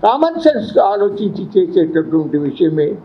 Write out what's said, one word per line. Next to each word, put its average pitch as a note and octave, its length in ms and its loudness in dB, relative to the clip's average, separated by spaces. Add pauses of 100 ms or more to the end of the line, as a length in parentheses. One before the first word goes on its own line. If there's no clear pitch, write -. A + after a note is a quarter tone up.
కామన్ D#4 420 2
సెన్స్ A#3+ 260 0 (200)
ఆలోచించి G3+ 540 -2 (100)
చేసేటటువంటి D#3+ 880 0
విషయమే. D#3 420 0 (160)